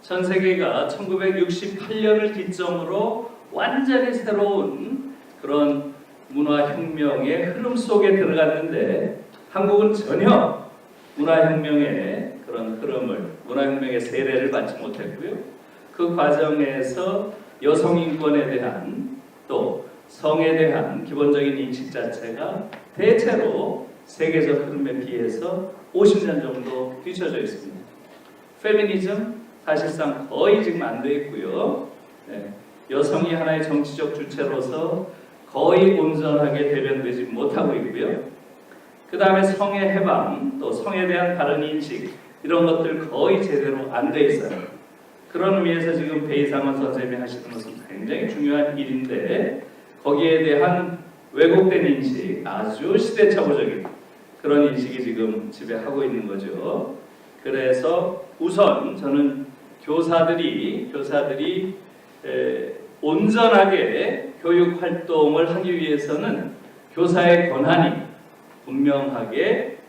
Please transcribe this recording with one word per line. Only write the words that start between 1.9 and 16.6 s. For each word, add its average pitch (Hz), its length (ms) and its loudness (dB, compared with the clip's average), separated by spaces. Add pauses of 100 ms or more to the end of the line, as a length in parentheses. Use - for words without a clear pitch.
년을 214 300 4
기점으로 180 960 -4 (200)
완전히 254 640 2
새로운 202 1000 -2 (260)
그런 143 540 0 (320)
문화혁명의 147 1200 0
흐름 226 300 -4
속에 208 400 4
들어갔는데 - 1040 0 (300)
한국은 208 460 4
전혀 - 760 2 (460)
문화혁명의 151 1160 2 (120)
그런 113 300 -8
흐름을, 120 440 -4 (280)
문화혁명의 135 520 -2
세례를 131 520 -2
받지 - 280 -4
못했고요. - 580 -10 (540)
그 170 240 0
과정에서 151 1160 0 (300)